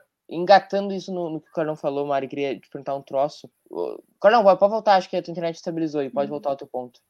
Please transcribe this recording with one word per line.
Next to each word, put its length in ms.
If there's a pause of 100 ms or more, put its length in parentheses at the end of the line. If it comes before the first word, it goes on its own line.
(300)
engatando 640
isso 180
no, 200
no 100
que 80
o 40
Carlão 220
falou, 300
Mari, 220
queria 320
te 100
perguntar 260
um 60
troço. 480 (200)
Ô, 320 (200)
Carlão, 220
vai, 120
pode 160
voltar, 240
acho 140
que 80
a 40
tua 100
internet 240
estabilizou 460
aí, 80
pode 200
voltar 220
ao 40
teu 120
ponto 320
que 100